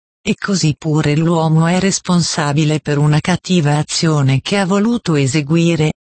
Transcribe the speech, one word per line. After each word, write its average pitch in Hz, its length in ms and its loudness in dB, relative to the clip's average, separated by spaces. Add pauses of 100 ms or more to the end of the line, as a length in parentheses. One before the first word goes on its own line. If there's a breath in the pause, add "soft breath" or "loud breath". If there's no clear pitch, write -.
(260)
e - 100 -2
così 160 420 -2
pure 147 400 0
l'uomo 160 500 2
è 180 120 0
responsabile 156 1000 -2
per 147 180 -2
una 147 220 2
cattiva 165 580 0
azione 143 640 0
che - 160 -4
ha 196 80 0
voluto 202 500 0
eseguire, 156 760 0 (260)